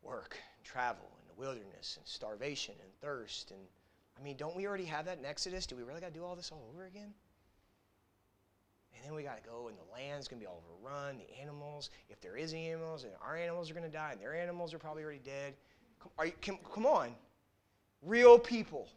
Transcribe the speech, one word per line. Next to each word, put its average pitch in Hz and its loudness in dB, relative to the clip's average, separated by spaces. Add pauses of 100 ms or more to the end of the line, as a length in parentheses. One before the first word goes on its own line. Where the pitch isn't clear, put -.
work - -10 (180)
and - -20
travel - -2 (100)
in - -20
the 87 -18
wilderness 123 -8
and - -18
starvation 110 -6
and 95 -20
thirst. 131 -8
And, 98 -16 (580)
I 131 -18
mean, 139 -10
don't 151 -6
we 190 -4
already 196 -4
have 156 -4
that 180 -8
in 127 -12
Exodus? 180 -6
Do - -10
we 123 -10
really 139 -10
gotta 175 -10
do 165 -10
all 180 -8
this 175 -12
all 151 -16
over 175 -14
again? 208 -16 (1800)
And 117 -20
then 147 -10
we 151 -6
gotta 123 -8
go, 117 -10
and 107 -12
the 87 -20
land's 139 -8
gonna 123 -12
be 107 -12
all 87 -12 (100)
overrun, 135 -10
the - -18
animals, 147 -12 (200)
if 104 -20
there 92 -12
is 156 -4
any 165 -6
animals, 160 -6
and 110 -12
our 143 -6
animals 170 -4
are - -10
gonna 170 -6
die, 151 -6
and 104 -10
their 131 -6
animals 175 -4
are 165 -8
probably 156 -8
already 151 -8
dead. 139 -6 (440)
Come, - -20
are 160 2
you, 175 0
come, 196 -4 (120)
come 220 2
on. 123 4 (840)
Real 240 12
people. 220 0